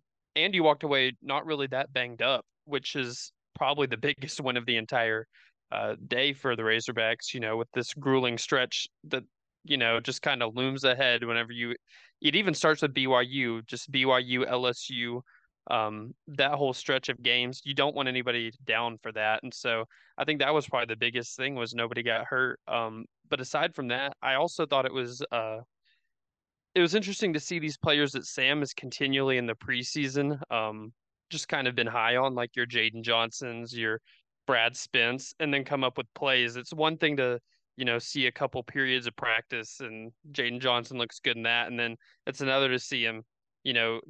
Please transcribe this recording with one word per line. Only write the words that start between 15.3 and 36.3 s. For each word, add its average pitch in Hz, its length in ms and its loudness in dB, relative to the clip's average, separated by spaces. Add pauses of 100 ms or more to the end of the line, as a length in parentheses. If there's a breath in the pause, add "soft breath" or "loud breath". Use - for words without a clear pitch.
um, 110 440 -2 (140)
that 139 240 0
whole 143 200 2
stretch - 380 0
of 123 120 -4
games. 123 420 2
You 139 100 -6
don't 143 200 4
want 135 140 0
anybody 120 440 0 (120)
down 117 380 0
for 113 100 -8
that. 107 300 0
And 123 100 -10
so 113 320 -2 (320 soft breath)
I 139 80 -2
think 147 160 0
that 139 140 4
was 151 120 2
probably 117 280 -2
the - 20 -4
biggest 120 400 -2
thing, 135 200 -4
was 120 180 -4
nobody 117 280 -2
got 113 220 0
hurt. 127 420 0
Um, 113 380 -4 (240)
but 139 140 -2
aside 156 320 -2
from 131 140 -6
that, 131 340 -2
I 131 140 2
also 165 280 0
thought 135 220 2
it - 80 -2
was, 127 360 -4
uh, 110 280 -4 (1160)
it 185 60 6
was 170 140 6
interesting 196 400 0
to 156 60 0
see 175 180 -6
these 151 180 -4
players 147 360 4
that 131 120 -6
Sam 139 380 2
is 135 100 -4
continually 135 640 0
in 123 80 2
the 113 100 -2
preseason, 135 840 -2 (100)
um, 110 400 -4 (380)
just - 180 -6
kind 139 220 0
of 127 60 0
been 120 120 2
high 117 300 2
on, 131 180 2
like 120 220 -4
your 123 80 2
Jaden 113 380 0
Johnsons, 117 760 -2
your 110 240 0 (460 soft breath)
Brad 120 280 4
Spence, 127 640 0
and 151 140 0
then 139 140 0
come 139 180 0
up 127 140 0
with 127 160 -6
plays. 123 420 2